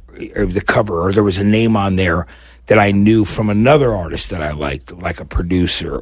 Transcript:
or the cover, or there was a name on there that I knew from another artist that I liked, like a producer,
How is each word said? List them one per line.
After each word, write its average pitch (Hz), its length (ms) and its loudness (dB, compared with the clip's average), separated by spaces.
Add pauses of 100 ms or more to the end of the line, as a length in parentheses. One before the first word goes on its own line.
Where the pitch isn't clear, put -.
(340)
or 104 120 -2
the 92 160 -2
cover, 104 400 -2
or 95 100 0
there 107 120 2
was 92 120 0
a 101 80 -2
name 110 320 2
on 98 200 0
there 90 300 0 (420)
that 110 100 4
I 101 140 4
knew 104 340 4
from 107 240 -2
another 123 440 4
artist 82 360 -6
that 90 120 -8
I 76 100 -6
liked, 71 400 -8
like 90 280 -10
a 80 60 -16
producer, 87 760 -2